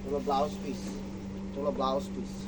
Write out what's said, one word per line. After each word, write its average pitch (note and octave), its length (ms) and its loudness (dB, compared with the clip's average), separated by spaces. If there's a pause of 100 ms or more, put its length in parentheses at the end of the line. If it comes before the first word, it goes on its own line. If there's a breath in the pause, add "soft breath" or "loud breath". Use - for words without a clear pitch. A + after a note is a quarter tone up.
হলো C#3+ 240 2
ব্লাউজ C#3+ 260 4 (100)
পিস, C#3+ 180 -2 (720)
হলো C#3+ 220 2
ব্লাউজ C3+ 360 4
পিস - 180 -4 (160)